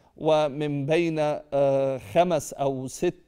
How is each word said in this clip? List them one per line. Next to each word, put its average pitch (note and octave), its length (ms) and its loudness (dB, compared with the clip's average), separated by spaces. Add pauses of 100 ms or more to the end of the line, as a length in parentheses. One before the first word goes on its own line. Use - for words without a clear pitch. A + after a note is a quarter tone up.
(160)
ومن D3+ 720 0
بين، D#3+ 320 0
آه، C#3 800 0
خمس E3+ 540 0
أو C3+ 340 -4
ست - 420 -4